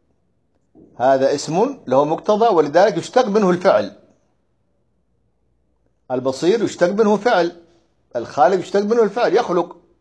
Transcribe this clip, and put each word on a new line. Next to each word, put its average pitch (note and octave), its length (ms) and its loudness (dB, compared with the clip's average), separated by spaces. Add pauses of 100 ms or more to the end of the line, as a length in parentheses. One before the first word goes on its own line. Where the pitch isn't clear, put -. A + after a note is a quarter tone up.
(960)
هذا C3 380 2
اسم F#3 520 -4
له C3 180 2
مقتضى، G#3 500 0
ولذلك E3 420 2
يشتق A#3 300 -2
منه G3+ 240 0
الفعل. C#3+ 460 0 (2250)
البصير C3+ 540 -2
يشتق - 240 -2
منه G#3 280 0
فعل، F#3+ 460 0 (540)
الخالق D#3+ 420 0
يشتق G3 220 -4
منه A3 220 0
الفعل، G3+ 320 0
يخلق. F3+ 420 -2 (240)